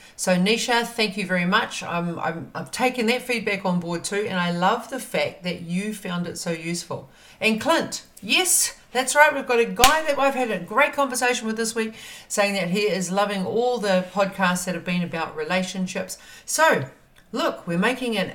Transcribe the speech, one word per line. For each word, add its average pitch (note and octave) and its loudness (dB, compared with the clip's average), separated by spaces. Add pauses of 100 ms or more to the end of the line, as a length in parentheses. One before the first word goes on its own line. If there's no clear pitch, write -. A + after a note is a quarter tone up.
(160)
So F#3 2
Nisha, A3+ 2
thank G#3+ -2
you G3+ -2
very F3+ 0
much. G3+ 0
I'm, E3+ -4
I'm, E3 -4
I've - -8
taken B3+ 0
that B3 0
feedback G#3 -4
on F3+ 2
board E3+ -4
too, G#3 -2
and F#3 -2
I F3 0
love F#3+ 0
the C4+ -6
fact - -4
that F3 -6
you F#3+ -4
found F3 -4
it E3 -8
so - -6
useful. E3 -6 (320)
And A3 2
Clint, D#4 0 (180)
yes, E4+ 0 (140)
that's B3+ -2
right. D4 8
We've C4+ -4
got A#3+ 2
a A#3 6
guy G#3 6
that C4+ 0
I've C4+ 2
had B3 -2
a F#3+ -2
great A#3+ 2
conversation B3+ 0
with A3 -2
this A3 -4
week A3 -2 (320)
saying G3+ 0
that F3 -2
he G#3 2
is F3+ -2
loving G3+ 0
all A#3+ 0
the F#3 2
podcasts F#3 0
that F3+ -4
have E3 -8
been F3 -2
about D#3+ -6
relationships. F#3 -4 (260)
So, C4 2 (440)
look, C#4 -4
we're E3+ 0
making A#3+ 0
an F3+ -2